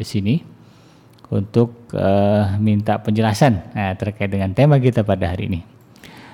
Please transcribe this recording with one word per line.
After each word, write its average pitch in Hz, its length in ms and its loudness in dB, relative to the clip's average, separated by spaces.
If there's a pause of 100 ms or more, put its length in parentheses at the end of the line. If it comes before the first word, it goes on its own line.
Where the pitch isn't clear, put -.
sini 107 340 -2 (880)
untuk, 117 640 -2
eh, 101 720 2
minta 107 400 0
penjelasan, 110 720 0
eh, 98 240 -2
terkait 101 320 -6
dengan 98 240 -2
tema 143 240 4
kita 123 240 2
pada 98 240 -2
hari 95 240 -6
ini. 85 100 -4 (720)